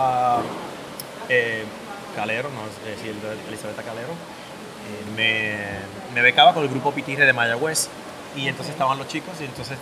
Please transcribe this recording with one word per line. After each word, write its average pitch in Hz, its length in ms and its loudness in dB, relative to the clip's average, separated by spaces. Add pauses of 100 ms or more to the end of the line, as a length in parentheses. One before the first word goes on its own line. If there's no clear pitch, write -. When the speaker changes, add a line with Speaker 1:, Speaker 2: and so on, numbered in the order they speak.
(1300)
Speaker 1:
eh, 117 360 2 (500)
Calero, 110 360 -2
no, 123 100 -8 (300)
es 101 60 -6
decir, 107 180 -8 (340)
Elizabeth 107 360 -8
Calero, 117 240 -8 (800)
eh, 107 180 -8 (120)
me, 104 960 0
me 120 80 4
becaba 147 320 10
con 165 80 2
el 139 60 4
grupo 131 240 0
Pitirre 139 340 4
de 131 60 10
Mayagüez. 120 560 2 (480)
Y 135 120 -2
entonces 120 260 -4
Speaker 2:
Ok. - 60 -2
Speaker 1:
estaban 135 180 4
los 131 100 -8
chicos 160 320 -6
y 147 40 -6
entonces 127 380 -8